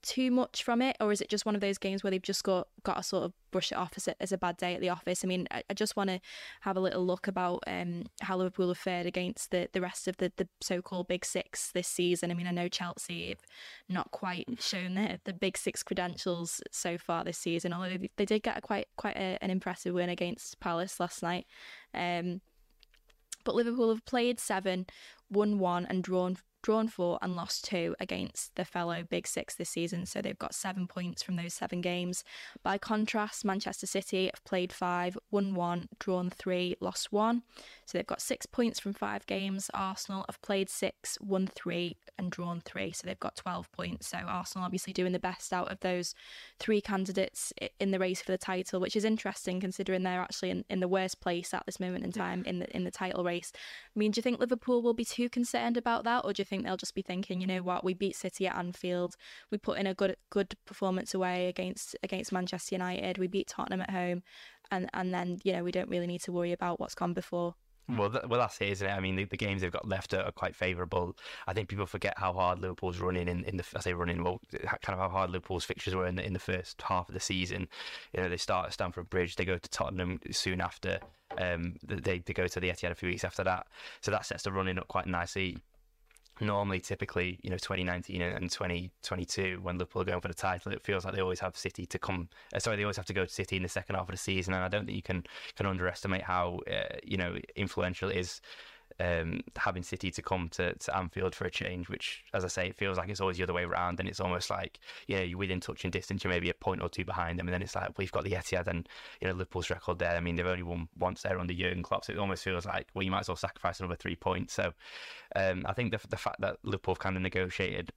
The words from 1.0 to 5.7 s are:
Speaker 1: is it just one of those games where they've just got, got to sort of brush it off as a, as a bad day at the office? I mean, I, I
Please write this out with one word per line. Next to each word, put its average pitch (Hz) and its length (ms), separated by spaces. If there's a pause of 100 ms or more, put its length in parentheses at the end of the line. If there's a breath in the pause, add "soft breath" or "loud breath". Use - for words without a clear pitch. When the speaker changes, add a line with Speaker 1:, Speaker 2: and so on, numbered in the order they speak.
Speaker 1:
is 202 80
it - 80
just 208 160
one 208 100
of 202 60
those 196 160
games 196 260
where 196 80
they've 185 100
just - 220
got, 185 240 (160)
got 190 120
to 185 80
sort 185 200
of 175 100 (180)
brush 185 200
it - 60
off 180 180
as - 140
a, - 120
as 190 120
a 185 40
bad 175 200
day 180 180
at - 60
the 180 80
office? 180 340
I 190 40
mean, 185 220
I, - 200
I 202 40